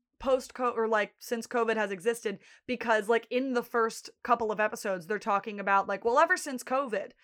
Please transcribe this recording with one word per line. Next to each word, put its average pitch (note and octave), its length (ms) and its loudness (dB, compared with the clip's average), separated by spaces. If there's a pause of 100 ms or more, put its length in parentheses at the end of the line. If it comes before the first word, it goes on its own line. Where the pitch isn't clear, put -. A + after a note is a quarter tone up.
(200)
post-co-, B3+ 560 0
or, A3+ 100 0
like, G#3+ 320 2
since A3+ 300 -6
covid A3+ 260 2
has G#3 160 0
existed, G3+ 480 -4 (300)
because, A3 400 0
like, A3+ 200 2
in B3+ 260 0
the A#3 100 0
first - 460 -2 (120)
couple A#3 300 2
of G3 80 -2
episodes, F#3+ 480 -4
they're G#3 100 -2
talking G3+ 400 -2
about, G3 300 2
like, G3 160 -2
"Well, A#3+ 160 4
ever F4 160 6
since C#4 260 -6
covid," B3+ 480 -2 (140)